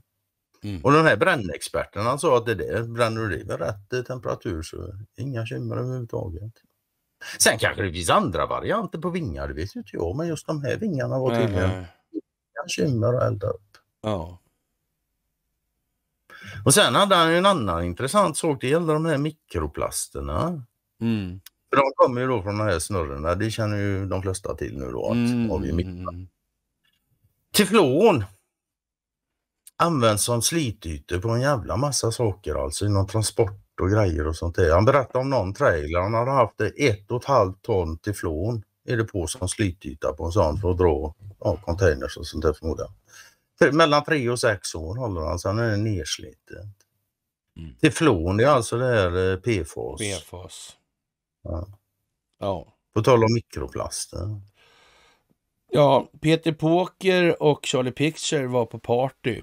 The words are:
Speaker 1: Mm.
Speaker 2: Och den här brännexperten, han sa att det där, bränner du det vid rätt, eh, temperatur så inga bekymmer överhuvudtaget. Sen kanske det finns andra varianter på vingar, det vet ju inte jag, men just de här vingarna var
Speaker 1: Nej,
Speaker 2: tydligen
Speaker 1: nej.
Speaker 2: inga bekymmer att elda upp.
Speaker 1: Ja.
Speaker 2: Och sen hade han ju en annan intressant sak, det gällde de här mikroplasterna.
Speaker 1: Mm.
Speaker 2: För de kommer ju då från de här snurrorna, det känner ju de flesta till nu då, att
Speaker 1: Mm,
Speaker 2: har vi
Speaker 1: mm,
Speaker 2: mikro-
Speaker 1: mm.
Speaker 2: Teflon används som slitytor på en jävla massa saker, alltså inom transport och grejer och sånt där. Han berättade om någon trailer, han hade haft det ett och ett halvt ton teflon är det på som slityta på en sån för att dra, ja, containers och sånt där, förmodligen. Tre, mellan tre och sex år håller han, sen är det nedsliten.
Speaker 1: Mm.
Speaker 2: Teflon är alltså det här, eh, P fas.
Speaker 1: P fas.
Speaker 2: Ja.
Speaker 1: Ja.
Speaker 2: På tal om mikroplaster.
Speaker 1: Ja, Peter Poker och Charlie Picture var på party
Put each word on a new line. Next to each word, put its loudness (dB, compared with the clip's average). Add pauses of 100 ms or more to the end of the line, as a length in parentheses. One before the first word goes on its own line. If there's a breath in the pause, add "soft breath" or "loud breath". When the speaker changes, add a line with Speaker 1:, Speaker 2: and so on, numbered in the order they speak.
(640)
Speaker 1:
Mm. -8
Speaker 2:
Och 4
den 6
här 4
brännexperten, -2
han -2
sa 4
att 0
det 0
där, -4
bränner -2
du -2
det -4
vid -6
rätt, -8
eh, -2
temperatur -8
så -12 (240)
inga -8
bekymmer -8
överhuvudtaget. -8 (880 loud breath)
Sen 4
kanske 0
det -2
finns -4
andra 2
varianter -4
på -4
vingar, -6
det -8
vet -8
ju -10
inte -16
jag, -4
men -4
just -6
de -4
här -2
vingarna -2
var 0
Speaker 1:
Nej, 2
Speaker 2:
tydligen 2
Speaker 1:
nej. -6 (240)
Speaker 2:
inga -12
bekymmer 0
att 0
elda -2
upp. -10 (240)
Speaker 1:
Ja. -6 (2250 loud breath)
Speaker 2:
Och 6
sen 6
hade 4
han 6
ju 4
en 4
annan 2
intressant 0
sak, -2
det -2
gällde 2
de 0
här 0
mikroplasterna. -4 (380)
Speaker 1:
Mm. -2 (280)
Speaker 2:
För 0
de 6 (120)
kommer 4
ju 0
då 0
från -4
de 0
här 2
snurrorna, -2
det -2
känner -2
ju -2
de -4
flesta -6
till -8
nu -8
då, -4
att 0
Speaker 1:
Mm, 0
Speaker 2:
har -2
vi -4
Speaker 1:
mm, 0
Speaker 2:
mikro- -10
Speaker 1:
mm. -14 (1300)
Speaker 2:
Teflon 4 (1500)
används 4
som 0
slitytor -2
på -2
en 0
jävla 0
massa -2
saker, -4
alltså -4
inom 2
transport -2 (200)
och 2
grejer 2
och -4
sånt -6
där. 4
Han 6
berättade 2
om -2
någon 0
trailer, 0
han -2
hade 0
haft 2
det 0
ett -2
och -2
ett -14
halvt 2
ton -2
teflon -4 (220)
är -2
det 2
på -4
som -6
slityta -4
på -8
en -4
sån 2
för -2
att -2
dra, 2 (240)
ja, -2
containers 0
och -12
sånt -8
där, 2
förmodligen. -6 (680 loud breath)
Tre, 6
mellan 4
tre 0
och -2
sex -2
år -8
håller -4
han, -4
sen -2
är 0
det 0
nedsliten. -6 (840)
Speaker 1:
Mm. -16
Speaker 2:
Teflon 2
är 6
alltså 2
det -2
här, 2
eh, -2
P -2
fas. -10
Speaker 1:
P -4 (120)
fas. -18 (640)
Speaker 2:
Ja. -8 (720)
Speaker 1:
Ja. -6 (200)
Speaker 2:
På 0
tal 6
om 4
mikroplaster. -8 (1300 soft breath)
Speaker 1:
Ja, 6 (120)
Peter 2
Poker 2
och 2
Charlie 0
Picture -2
var 2
på -12
party -2